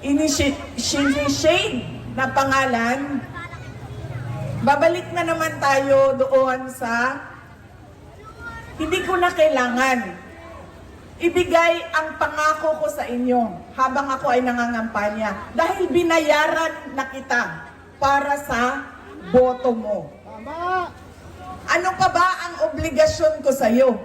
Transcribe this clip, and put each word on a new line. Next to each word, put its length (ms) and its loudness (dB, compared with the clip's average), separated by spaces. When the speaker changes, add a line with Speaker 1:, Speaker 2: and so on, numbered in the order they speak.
Speaker 1:
initi-, 500 2
initiate 1040 0
na 180 -2
pangalan, 880 0
babalik 500 4
na 140 -2
naman 320 -2
tayo 640 4
doon 480 2
sa 480 -2
hindi 260 -2
ko 140 0
na 160 2
kailangan 880 2
ibigay 720 2
ang 240 -2
pangako 640 0
ko 80 -2
sa 160 -6
inyo 400 0
habang 320 0
ako 240 0
ay 80 4
nangangampanya 1120 -2
dahil 360 0
binayaran 1080 2
na 160 -2
kita 540 -4
para 400 2
sa 480 -2
boto 400 4
mo. 400 -4
Speaker 2:
Tama. 640 -4
Speaker 1:
Ano 240 2
pa 160 4
ba 160 4
ang 60 -12
obligasyon 720 2
ko 80 4
sa 160 2
iyo? 240 6